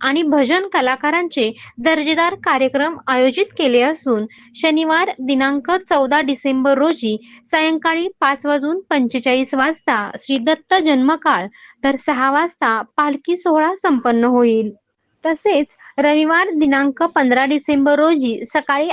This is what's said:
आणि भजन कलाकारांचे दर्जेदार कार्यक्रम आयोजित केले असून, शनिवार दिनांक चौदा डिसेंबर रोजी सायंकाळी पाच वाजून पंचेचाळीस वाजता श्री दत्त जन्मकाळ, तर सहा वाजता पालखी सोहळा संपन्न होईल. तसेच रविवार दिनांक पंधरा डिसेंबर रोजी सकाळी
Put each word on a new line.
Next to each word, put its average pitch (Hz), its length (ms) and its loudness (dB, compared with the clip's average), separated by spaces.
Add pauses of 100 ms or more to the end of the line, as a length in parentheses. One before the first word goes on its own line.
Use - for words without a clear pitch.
आणि 277 220 0
भजन 311 500 0
कलाकारांचे 285 800 -2 (260)
दर्जेदार 320 560 0
कार्यक्रम 277 640 -2 (100)
आयोजित 262 400 0 (120)
केले 247 240 2
असून, 254 440 -2 (280)
शनिवार 320 560 0 (100)
दिनांक 269 500 -2
चौदा 302 500 0
डिसेंबर 269 580 0
रोजी 262 380 -2 (280)
सायंकाळी 320 640 -2 (120)
पाच 277 260 -2
वाजून 294 340 -2 (100)
पंचेचाळीस 262 640 -2
वाजता 262 640 -2
श्री 269 200 -4
दत्त 311 360 -2 (120)
जन्मकाळ, 277 600 0 (380)
तर 277 120 0
सहा 262 340 -2
वाजता 277 520 -2 (140)
पालखी 294 400 -2
सोहळा 330 380 0
संपन्न 247 500 0
होईल. 233 480 2 (540)
तसेच 320 400 0 (320)
रविवार 311 520 2
दिनांक 277 520 0
पंधरा 269 420 2
डिसेंबर 285 540 2
रोजी 277 460 0
सकाळी 294 480 -2